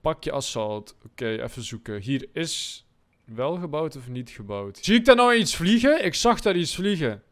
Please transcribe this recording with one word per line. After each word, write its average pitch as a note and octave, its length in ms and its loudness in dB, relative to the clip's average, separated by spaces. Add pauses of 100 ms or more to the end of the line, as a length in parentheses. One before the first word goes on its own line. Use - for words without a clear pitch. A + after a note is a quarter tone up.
Pak D#3 240 -2
je D#3 80 -2
assault. G#2+ 720 -6
Oké, A2+ 380 -6
even A#2+ 200 -8
zoeken. A2 380 -10
Hier B2+ 320 -4
is - 540 -8 (380)
wel B2+ 320 -4
gebouwd D#3 400 -4
of B2 120 -14
niet B2 220 -8
gebouwd? G2+ 500 -8
Zie G#3 140 4
ik A#3 100 6
daar B3 120 10
nou A#3+ 180 6
iets A3 220 2
vliegen? A#3 480 4
Ik F3+ 100 -2
zag A#3 260 2
daar G3 160 2
iets F3 180 -2
vliegen. D#3+ 580 -2